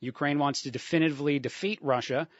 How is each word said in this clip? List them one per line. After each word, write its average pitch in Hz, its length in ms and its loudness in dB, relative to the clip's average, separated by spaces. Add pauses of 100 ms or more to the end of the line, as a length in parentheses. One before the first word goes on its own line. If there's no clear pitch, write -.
Ukraine 143 380 -2
wants 143 240 0
to 135 80 -8
definitively 143 680 2
defeat 190 440 -4
Russia 135 440 2 (140)